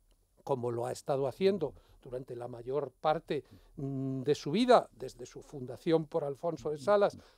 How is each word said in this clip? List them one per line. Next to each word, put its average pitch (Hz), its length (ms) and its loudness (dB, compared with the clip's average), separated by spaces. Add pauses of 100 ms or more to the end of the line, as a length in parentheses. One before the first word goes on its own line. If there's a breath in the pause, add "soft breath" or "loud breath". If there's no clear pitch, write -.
(440)
como 120 260 0
lo 120 160 -2
ha 127 60 -4
estado 139 340 -2
haciendo 185 480 0 (280 soft breath)
durante 131 320 -10
la 120 140 -8
mayor 127 440 -6
parte, 156 520 -2 (320 soft breath)
mm, 135 460 -4
de 143 120 2
su - 160 -4
vida, 226 420 6
desde - 340 -12
su - 160 -18
fundación 147 640 0
por 156 180 -4
Alfonso 156 460 -6
de 151 80 -6
Salas, 196 400 2 (200 loud breath)